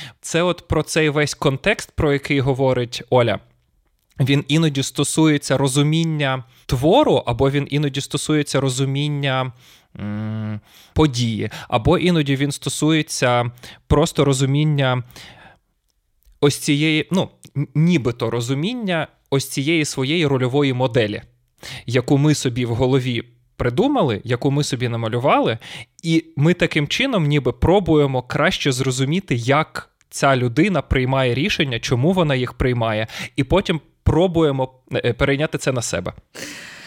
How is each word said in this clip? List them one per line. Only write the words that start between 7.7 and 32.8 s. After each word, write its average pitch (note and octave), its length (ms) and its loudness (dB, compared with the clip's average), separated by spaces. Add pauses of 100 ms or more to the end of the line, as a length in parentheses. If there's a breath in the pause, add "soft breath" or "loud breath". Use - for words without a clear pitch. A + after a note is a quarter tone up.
стосується D3 600 -2
розуміння, C3+ 880 -2 (480 soft breath)
м, G#2+ 600 -6 (340 loud breath)
події, A#2 560 0 (180 loud breath)
або C#3+ 300 2
іноді D#3+ 380 2
він C#3+ 160 -2
стосується C3+ 1000 0 (360 loud breath)
просто D3 380 2
розуміння C#3 800 2 (1400 loud breath)
ось - 160 2
цієї, D#3 540 0
ну, E3+ 180 0 (280)
н-, C#3+ 180 -2
нібито C#3 540 2
розуміння D#3 800 -4 (220)
ось C#3 200 -2
цієї D3+ 360 0
своєї D3 420 0
рольової C3+ 460 2
моделі, A#2 480 0 (640 loud breath)
яку B2+ 320 2
ми D3 180 4
собі B2 300 -2
в A#2 100 -2
голові B2+ 480 0 (340)
придумали, D3 680 0
яку B2 280 -2
ми C#3+ 120 0
собі B2 260 -4
намалювали, A#2+ 680 0 (460 loud breath)
і E3 220 0 (100)
ми D#3+ 180 2
таким D#3 340 0
чином A#3+ 380 0
ніби D3 260 0
пробуємо D3+ 680 2
краще D3 500 0
зрозуміти, C3 640 -2
як C3+ 540 -2 (200)
ця C#3 280 2
людина C#3 440 0
приймає C3 520 0
рішення, C#3 460 -2
чому C3+ 340 0
вона D#3+ 220 2
їх B2 180 -2
приймає, A2+ 540 0 (280 loud breath)